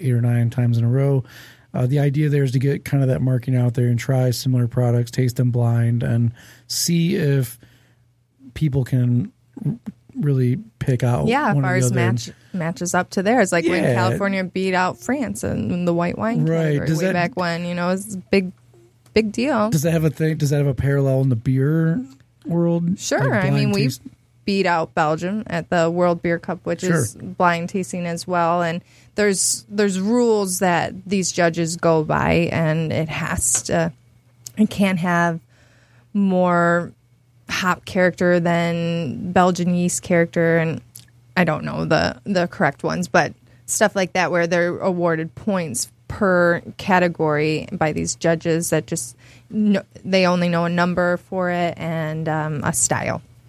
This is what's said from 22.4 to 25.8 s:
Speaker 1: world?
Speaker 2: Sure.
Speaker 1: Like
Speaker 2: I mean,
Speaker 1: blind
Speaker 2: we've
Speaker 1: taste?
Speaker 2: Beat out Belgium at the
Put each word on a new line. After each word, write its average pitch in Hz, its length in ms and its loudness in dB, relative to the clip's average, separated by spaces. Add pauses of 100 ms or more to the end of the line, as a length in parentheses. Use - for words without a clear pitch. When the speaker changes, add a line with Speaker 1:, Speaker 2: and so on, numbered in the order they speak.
Speaker 1:
world? 170 540 0
Speaker 2:
Sure. - 200 -2 (120)
Speaker 1:
Like 202 140 2
Speaker 2:
I 190 60 2
mean, 208 200 2
Speaker 1:
blind 202 40 0
Speaker 2:
we've 196 160 2
Speaker 1:
taste? - 120 -10 (420)
Speaker 2:
Beat 196 220 0
out 165 280 0
Belgium 175 520 -2
at 170 240 -6
the 170 200 2